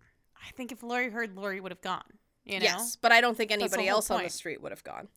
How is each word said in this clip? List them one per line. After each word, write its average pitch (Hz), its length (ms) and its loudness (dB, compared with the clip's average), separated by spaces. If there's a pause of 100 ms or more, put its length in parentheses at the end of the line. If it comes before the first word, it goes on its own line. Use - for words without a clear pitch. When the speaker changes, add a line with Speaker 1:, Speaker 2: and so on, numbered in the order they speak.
(360)
Speaker 1:
I - 160 -18
think 254 200 -12
if 240 120 -14
Laurie 247 260 -2
heard, 214 260 -6
Laurie 196 240 -6
would 185 120 -10
have 170 100 -16
gone. 185 220 -6 (400)
You 196 160 -6
know? 214 60 4
Speaker 2:
Yes, 208 300 0
but - 160 4
I 233 100 10
don't 240 140 4
think 220 140 -2
Speaker 1:
That's 208 100 2
the 202 60 0
Speaker 2:
anybody 190 220 0
Speaker 1:
whole 196 100 4
Speaker 2:
else 214 140 0
on 185 60 4
the 180 60 0
Speaker 1:
point. - 100 -6
Speaker 2:
street - 280 -8
would - 100 -10
have - 120 -14
gone. - 340 -14